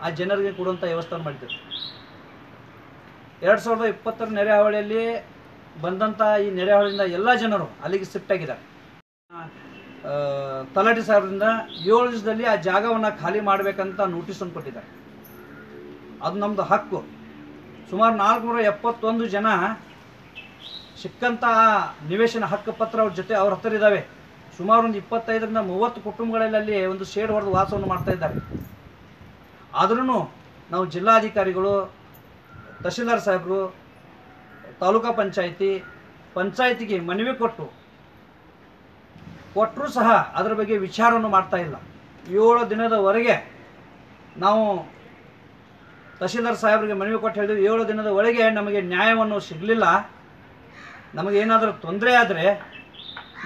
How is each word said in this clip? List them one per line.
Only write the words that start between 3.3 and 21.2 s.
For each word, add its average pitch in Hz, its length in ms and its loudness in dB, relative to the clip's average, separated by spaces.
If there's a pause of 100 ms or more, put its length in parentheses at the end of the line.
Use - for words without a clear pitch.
ಎರಡು 208 160 6
ಸಾವಿರದ 226 220 0
ಇಪ್ಪತ್ತರ 220 420 -4
ನೆರೆ 214 260 0
ಹಾವಳಿಯಲ್ಲಿ 214 760 2 (560)
ಬಂದಂಥ 214 400 -2 (260)
ಈ - 20 -2
ನೆರೆ 185 220 0
ಹಾವಳಿಯಿಂದ 202 300 4
ಎಲ್ಲ 190 320 2
ಜನರು 214 380 -2 (120)
ಅಲ್ಲಿಗೆ 185 220 -4
ಶಿಫ್ಟ್ - 260 -8
ಆಗಿದ್ದಾರೆ. 160 380 -6 (1300)
ಆ, 143 120 -10 (640)
ತಲಾಟಿ 220 260 4
ಸಾಹೇಬ್ರಿಂದ 196 420 2 (380)
ಏಳು 233 300 4
ದಿವಸದಲ್ಲಿ 220 340 -4
ಆ 214 100 2
ಜಾಗವನ್ನು 208 680 0
ಖಾಲಿ 185 180 -2
ಮಾಡಬೇಕಂತ 196 640 -2
ನೋಟಿಸನ್ನು 180 520 -6
ಕೊಟ್ಟಿದ್ದಾರೆ. 147 340 -14 (1400)
ಅದು 175 160 -6
ನಮ್ಮದು 202 220 -2
ಹಕ್ಕು. 180 420 -2 (840)
ಸುಮಾರು 220 260 2
ನಾಲ್ಕುನೂರ 233 440 2
ಎಪ್ಪತ್ತೊಂದು 226 680 0
ಜನ 202 220 -2 (1500)
ಸಿಕ್ಕಂಥ 240 420 -4